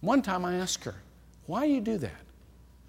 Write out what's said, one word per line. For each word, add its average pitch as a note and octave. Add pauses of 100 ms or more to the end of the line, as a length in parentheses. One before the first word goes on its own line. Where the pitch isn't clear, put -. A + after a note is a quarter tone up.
One B3
time F#3
I F3+
asked F#3
her, G2 (500)
"Why A3+
do D4
you C4
do A3
that?" G#2 (680)